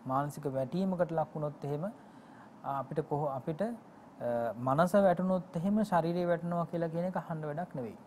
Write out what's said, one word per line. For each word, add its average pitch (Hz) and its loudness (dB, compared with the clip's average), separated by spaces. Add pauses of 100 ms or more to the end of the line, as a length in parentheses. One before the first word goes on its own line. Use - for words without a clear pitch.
මානසික 143 -2
වැටීමකට 165 0
ලක් 160 0
වුණොත් 151 -6
එහෙම 147 -4 (760)
අපිට 139 -4
කොහො-, 151 -2
අපිට, 147 -4
අ, 233 0 (840)
මනස 127 4
වැටුණොත් 185 4
එහෙම 202 2
ශරීරය 175 2
වැටෙනවා 170 0
කියලා 170 -2
කියන 170 -2
එක 185 -4
අහන්න 156 -4
වැඩක් 156 -6
නෙවෙයි. 120 -6